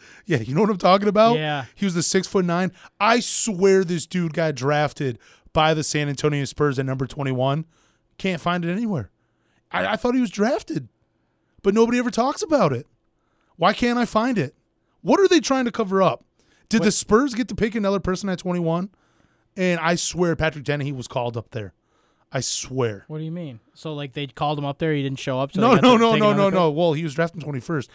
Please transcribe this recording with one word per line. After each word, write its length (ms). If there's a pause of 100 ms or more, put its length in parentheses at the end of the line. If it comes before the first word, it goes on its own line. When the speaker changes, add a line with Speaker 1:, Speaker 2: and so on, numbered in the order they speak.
Speaker 1:
<laughs> 160
Yeah, 140
you 140
know 80
what 80
I'm 80
talking 300
about? 300
Speaker 2:
Yeah. 360
Speaker 1:
He 120
was 100
the 80
six-foot-nine. 680 (260)
I 220
swear 640
this 200
dude 280
got 220
drafted 640 (360)
by 200
the 100
San 260
Antonio 360
Spurs 320
at 80
number 220
twenty-one. 580 (520)
Can't 240
find 240
it 60
anywhere. 380 (640)
I, 220
I 20
thought 200
he 60
was 80
drafted, 600 (720)
but 100
nobody 240
ever 140
talks 300
about 320
it. 140 (680)
Why 180
can't 240
I 80
find 320
it? 160 (480)
What 180
are 100
they 100
trying 260
to 60
cover 320
up? 220 (440)
Did 120
the 60
Speaker 2:
What? 60
Speaker 1:
Spurs 420
get 120
to 80
pick 180
another 280
person 280
at 100
twenty-one? 500 (640)
And 240
I 160
swear 400
Patrick 300
Dennehy 260
was 160
called 300
up 140
there. 220 (560)
I 120
swear. 640
Speaker 2:
What 120
do 40
you 80
mean? 300 (120)
So, 200
like, 180
they 160
called 320
him 60
up 140
there, 140
he 80
didn't 180
show 200
up, 140
so 80
Speaker 1:
No, 80
Speaker 2:
they 60
got 80
Speaker 1:
no, 100
Speaker 2:
to 100
Speaker 1:
no, 80
Speaker 2:
take 80
Speaker 1:
no, 120
Speaker 2:
another 100
Speaker 1:
no, 80
Speaker 2:
pick? 60
Speaker 1:
no. 160
Well, 220
he 100
was 100
drafted 280
twenty-first. 540